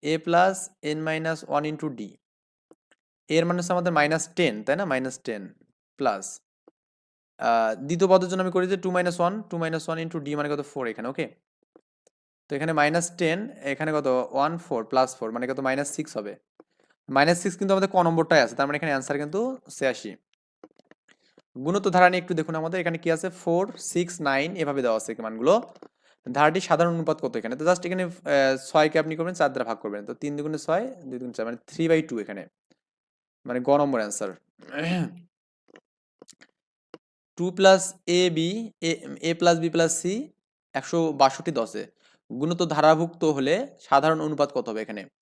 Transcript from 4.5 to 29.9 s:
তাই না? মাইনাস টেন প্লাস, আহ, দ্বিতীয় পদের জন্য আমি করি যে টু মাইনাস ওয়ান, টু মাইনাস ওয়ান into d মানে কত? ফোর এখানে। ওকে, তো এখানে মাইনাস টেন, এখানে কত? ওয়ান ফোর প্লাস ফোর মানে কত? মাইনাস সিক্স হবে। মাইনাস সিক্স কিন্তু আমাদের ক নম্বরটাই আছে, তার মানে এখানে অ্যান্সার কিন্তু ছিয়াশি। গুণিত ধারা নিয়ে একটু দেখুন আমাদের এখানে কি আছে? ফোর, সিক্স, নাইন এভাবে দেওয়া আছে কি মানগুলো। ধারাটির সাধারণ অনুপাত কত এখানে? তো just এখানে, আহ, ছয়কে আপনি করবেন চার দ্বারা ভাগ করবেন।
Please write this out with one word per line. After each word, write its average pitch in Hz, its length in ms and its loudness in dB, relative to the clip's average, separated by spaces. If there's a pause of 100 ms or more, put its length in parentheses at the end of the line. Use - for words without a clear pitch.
তাই 135 120 0
না? 196 100 -4
মাইনাস 131 380 -4
টেন 101 300 -10 (460)
প্লাস, 104 260 -2 (1120)
আহ, 113 320 2 (160)
দ্বিতীয় 175 220 2
পদের 185 200 6
জন্য 185 120 -2
আমি 185 100 0
করি 185 160 2
যে 190 100 -2
টু 185 140 -4
মাইনাস 180 280 0
ওয়ান, 175 220 2
টু 208 160 -10
মাইনাস 160 320 -4
ওয়ান 160 140 -4
into 165 220 -8
d - 100 -8
মানে 147 140 -4
কত? 147 120 -4
ফোর 139 260 -8
এখানে। 113 200 -8
ওকে, 139 180 -4 (1200)
তো 147 80 -6
এখানে 160 180 -2
মাইনাস 156 460 2
টেন, 170 200 0 (320)
এখানে 156 240 -4
কত? 143 120 0 (240)
ওয়ান 147 260 0
ফোর 143 280 -6
প্লাস 127 320 2
ফোর 113 140 -6
মানে 120 160 -6
কত? 131 120 -6
মাইনাস 135 360 -2
সিক্স - 220 -8
হবে। 101 180 -8 (720)
মাইনাস 147 340 4
সিক্স 190 140 -4
কিন্তু 196 160 0
আমাদের 190 160 2
ক 190 60 -2
নম্বরটাই 165 460 4
আছে, 117 140 0
তার 139 120 0
মানে 143 100 -4
এখানে 151 140 -2
অ্যান্সার 135 260 -2
কিন্তু 196 400 -4 (120)
ছিয়াশি। 120 420 -4 (1500)
গুণিত 180 300 0
ধারা 180 220 10
নিয়ে 180 120 0
একটু 175 120 -4
দেখুন 160 220 -2
আমাদের 165 240 -4
এখানে 170 180 -2
কি 165 140 0
আছে? 160 180 0
ফোর, 175 340 0 (140)
সিক্স, - 440 -4
নাইন 139 340 0
এভাবে 143 260 -2
দেওয়া 117 160 2
আছে 110 180 -6
কি 117 60 -14
মানগুলো। 113 320 2 (840)
ধারাটির 156 260 4
সাধারণ 170 340 2
অনুপাত 156 260 -2
কত 123 140 -4
এখানে? 117 200 -6
তো 143 100 -8
just 180 220 2
এখানে, 185 160 -2
আহ, 170 80 -6 (560)
ছয়কে 156 320 4
আপনি 156 160 -2
করবেন 165 180 -4
চার 160 200 2
দ্বারা 127 160 -2
ভাগ 113 80 -4
করবেন। 104 280 -8